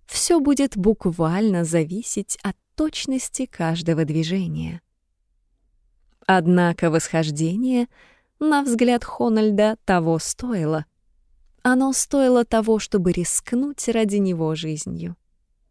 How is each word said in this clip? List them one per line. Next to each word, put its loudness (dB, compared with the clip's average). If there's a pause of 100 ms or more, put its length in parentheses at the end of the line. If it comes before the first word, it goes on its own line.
все 2
будет 2
буквально 0
зависеть -4
от -6 (180)
точности -4
каждого -2
движения. -4 (1500)
Однако 2
восхождение, 0 (520)
на 2
взгляд 2
Хонольда, 0
того 2
стоило. -4 (800)
Оно 2
стоило 2
того, 2
чтобы 0
рискнуть -4
ради 0
него 0
жизнью. -8 (540)